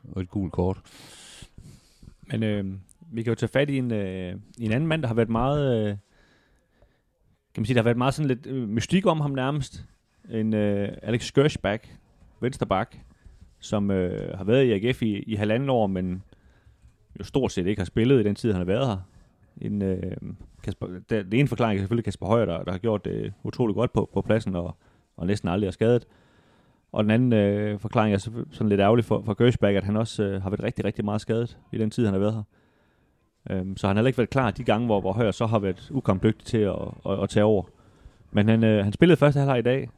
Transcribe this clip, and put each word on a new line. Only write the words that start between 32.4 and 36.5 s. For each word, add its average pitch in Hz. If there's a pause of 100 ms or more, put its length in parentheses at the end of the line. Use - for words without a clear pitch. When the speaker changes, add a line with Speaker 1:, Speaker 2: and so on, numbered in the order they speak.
Speaker 2:
Øhm, 95
så -
han 98
har 104
heller 117
ikke 131
været 113
klar 127
de 123
gange, 113
hvor, 104
hvor 95
Højer 110
så 117
har 110
været 95
ukampdygtig 110
til -